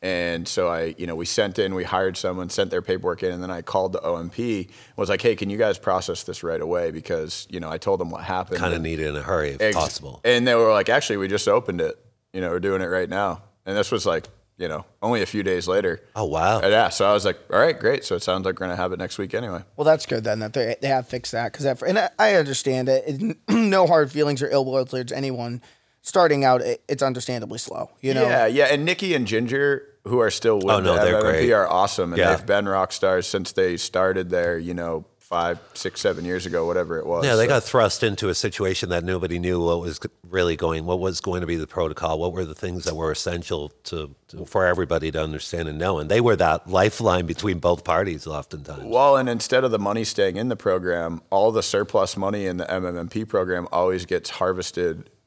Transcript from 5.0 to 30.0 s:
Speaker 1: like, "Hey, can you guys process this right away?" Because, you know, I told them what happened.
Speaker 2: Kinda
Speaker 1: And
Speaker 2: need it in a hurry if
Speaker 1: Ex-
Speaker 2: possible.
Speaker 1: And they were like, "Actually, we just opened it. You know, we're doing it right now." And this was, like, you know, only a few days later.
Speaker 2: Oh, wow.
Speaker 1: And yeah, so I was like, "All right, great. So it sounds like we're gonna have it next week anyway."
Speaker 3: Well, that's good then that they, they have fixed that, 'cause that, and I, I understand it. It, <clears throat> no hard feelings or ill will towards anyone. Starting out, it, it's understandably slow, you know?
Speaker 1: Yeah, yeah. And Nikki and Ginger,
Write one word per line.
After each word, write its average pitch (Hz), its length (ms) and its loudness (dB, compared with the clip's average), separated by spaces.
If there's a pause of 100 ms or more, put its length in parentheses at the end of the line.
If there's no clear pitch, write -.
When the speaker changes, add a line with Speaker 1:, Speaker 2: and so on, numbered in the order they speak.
Speaker 1:
like, 98 100 0
"Hey, 113 160 2
can 98 140 -4
you 104 80 -6
guys 107 180 2
process 92 460 -2
this - 200 -10
right 82 180 -4
away?" 85 300 -2
Because, 80 600 -6
you 87 100 -8
know, 78 100 -8
I 80 60 -6
told 95 240 -2
them 85 100 -6
what 82 140 -10
happened. 92 360 -4
Speaker 2:
Kinda 87 160 0
Speaker 1:
And 82 60 -4
Speaker 2:
need 80 160 -4
it 78 100 -2
in 73 80 -4
a 73 60 -6
hurry 76 280 -2
if 67 100 -6
Speaker 1:
Ex- 107 160 2
Speaker 2:
possible. 71 480 -4
Speaker 1:
And 120 240 4
they 123 60 4
were 113 180 6
like, 101 160 2
"Actually, 113 300 2
we 95 100 -2
just 101 200 0
opened 101 340 2
it. 78 160 -4 (340)
You 95 80 -6
know, 90 80 -2
we're 87 120 -2
doing 95 200 0
it 92 60 -4
right 90 240 -2
now." 95 320 -2 (240)
And 98 100 -4
this 104 160 0
was, 107 140 -2
like, 82 220 0 (280)
you 87 120 -6
know, 78 180 -8 (160)
only 113 180 0
a 92 60 0
few 104 160 -4
days 90 260 0
later. 92 320 0 (160)
Speaker 2:
Oh, 107 80 -2
wow. 85 360 2
Speaker 1:
And 98 120 2
yeah, 107 160 6
so 98 180 0
I 104 60 6
was 101 140 2
like, 92 100 0 (160)
"All 92 60 4
right, 151 200 4
great. 123 240 0
So - 140 -4
it 85 60 -4
sounds 92 240 -2
like 92 120 -2
we're 92 100 -4
gonna 87 80 -4
have 92 180 -2
it 87 40 -8
next 90 200 -8
week 95 160 -6
anyway." 107 300 -6 (120)
Speaker 3:
Well, 147 80 -2
that's 156 220 4
good 113 180 -4
then 107 140 -2
that 110 160 -8
they, 120 260 -2
they 135 80 -2
have 131 200 0
fixed - 240 -8
that, 117 200 -4
'cause - 120 -10
that, 131 180 0
and 185 160 2
I, 196 100 2 (100)
I 208 180 4
understand 131 520 0
it. 131 180 2
It, 156 360 -4
<clears throat> - 80 -20
no 202 360 4
hard 156 240 4
feelings 147 320 0
or 143 60 -2
ill 139 160 2
will 131 220 0
towards 127 260 -6
anyone. 123 480 -6 (420)
Starting 151 440 4
out, 127 160 6
it, - 260 -2
it's 139 140 -2
understandably 123 560 -4
slow, - 320 -8 (100)
you 135 140 0
know? 131 120 4
Speaker 1:
Yeah, 120 200 4
yeah. 131 260 4
And 147 140 0
Nikki 180 280 0
and 127 120 0
Ginger, 131 600 0 (180)